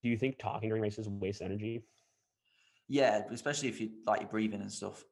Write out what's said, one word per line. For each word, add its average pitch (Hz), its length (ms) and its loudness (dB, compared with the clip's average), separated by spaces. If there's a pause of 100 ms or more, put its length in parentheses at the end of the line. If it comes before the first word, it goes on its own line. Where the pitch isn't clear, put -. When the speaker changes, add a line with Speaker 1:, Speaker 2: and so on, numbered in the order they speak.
Speaker 1:
do 120 80 0
you 117 80 2
think 131 200 0
talking 110 320 -2
during 110 120 2
races 107 280 -2
wastes 101 320 -4
energy? 107 420 -4 (1040)
Speaker 2:
Yeah, 123 440 6
especially 143 380 0
if 110 100 -6
you, 110 260 -4
like, 104 160 4
you're 98 80 -8
breathing 107 320 0
and 101 100 -8
stuff. - 400 -8